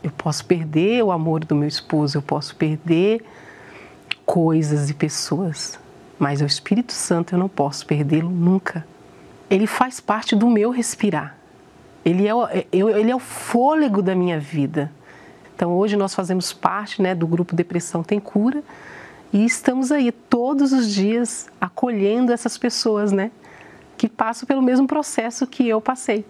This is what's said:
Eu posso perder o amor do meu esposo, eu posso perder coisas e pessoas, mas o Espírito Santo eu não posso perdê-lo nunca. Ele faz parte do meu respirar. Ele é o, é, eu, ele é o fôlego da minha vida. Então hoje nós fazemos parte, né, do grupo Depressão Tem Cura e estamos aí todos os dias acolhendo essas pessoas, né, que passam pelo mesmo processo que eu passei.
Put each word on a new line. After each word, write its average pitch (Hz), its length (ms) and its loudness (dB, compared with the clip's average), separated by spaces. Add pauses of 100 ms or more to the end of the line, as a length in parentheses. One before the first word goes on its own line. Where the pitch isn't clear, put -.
Eu 147 100 -6
posso - 280 -4
perder 175 580 2
o 196 80 2
amor 160 320 0
do 156 100 -2
meu 147 140 2
esposo, 151 500 -2
eu 143 40 0
posso 143 340 -4
perder 165 640 0 (1040)
coisas 156 640 0
e 151 40 -4
pessoas, 156 840 -4 (400)
mas 143 220 0
o 147 60 2
Espírito 208 480 -2
Santo 170 420 -2
eu - 20 2
não 185 120 0
posso 143 360 -2
perdê-lo 151 440 0
nunca. 180 580 0 (600)
Ele 208 180 2
faz - 320 -2
parte 220 340 -2
do 214 140 4
meu 226 240 4
respirar. 196 640 -4 (680)
Ele 180 200 4
é 208 80 0
o, 233 140 0
é, - 240 -4
eu, 190 160 2
ele 214 240 2
é 254 40 0
o 254 40 -4
fôlego 254 800 2
da 185 140 2
minha 180 240 2
vida. 147 500 -2 (640)
Então 175 200 0
hoje 202 240 2
nós 196 180 0
fazemos 185 380 -2
parte, 196 480 -4
né, 185 120 2
do 170 140 -2
grupo 170 260 -2
Depressão 170 480 -2
Tem 208 160 -2
Cura 233 460 0 (680)
e 202 100 4
estamos 254 480 0
aí 254 220 2
todos 269 580 2
os 247 220 2
dias 220 560 0 (100)
acolhendo 233 720 0
essas 233 260 -2
pessoas, 214 540 0
né, 196 180 0 (680)
que 226 100 0
passam - 400 -4
pelo 269 140 2
mesmo 254 260 4
processo 262 580 -4
que 247 220 -2
eu 220 140 2
passei. 220 480 -2